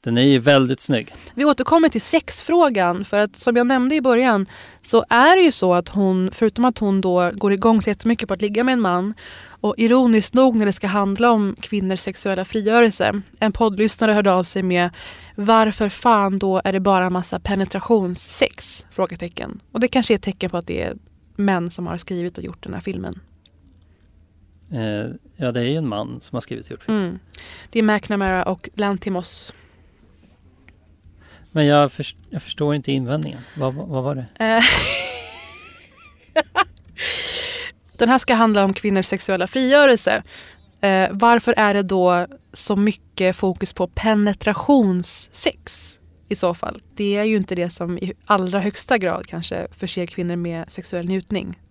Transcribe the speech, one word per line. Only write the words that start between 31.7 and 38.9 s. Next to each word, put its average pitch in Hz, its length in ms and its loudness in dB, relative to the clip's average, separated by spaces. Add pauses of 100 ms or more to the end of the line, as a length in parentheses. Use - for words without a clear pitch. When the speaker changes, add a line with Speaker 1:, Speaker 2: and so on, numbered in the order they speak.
Speaker 1:
först-, - 260 -10 (120)
jag 165 140 -10
förstår 147 320 -4
inte 139 160 -6
invändningen. 135 480 -4 (180)
Vad, 131 160 -2
vad, 156 140 -10
vad 131 160 -6
var 143 120 -4
det? 127 100 -10 (200)
Speaker 2:
Eh. 220 180 2 (1700)
<laughs> 320 300 -2 (1300)
Den 233 120 2
här 254 80 6
ska 247 160 0
handla 220 300 4
om 196 100 2
kvinnors 196 320 0